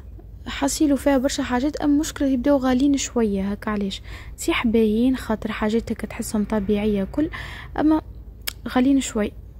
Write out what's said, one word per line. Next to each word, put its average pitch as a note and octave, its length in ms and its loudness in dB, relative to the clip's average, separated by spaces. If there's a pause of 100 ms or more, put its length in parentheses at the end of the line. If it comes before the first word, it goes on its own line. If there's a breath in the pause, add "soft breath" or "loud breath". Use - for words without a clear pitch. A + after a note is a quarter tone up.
(460 loud breath)
حصيلوا C#4+ 500 2
فيها C#4 220 4
برشا C#4 240 0
حاجات، B3 340 0
اما C#4+ 220 2
مشكله D4 300 0
يبداو C4+ 280 4
غاليين C4 400 4
شويه G3+ 540 0
هكا. G#3 200 -4
علاش؟ G3+ 320 -4 (340 loud breath)
صح - 300 -2
باين A3+ 500 4
خاطر A3 360 -4
حاجات A3 400 -2
هكا G#3+ 140 -6
تحسهم - 380 -4
طبيعيه G#3 600 0
كل، D4+ 260 -2 (480 loud breath)
اما D#4 240 4 (680)
غاليين C4 320 4
شوي G#3+ 320 -2 (280)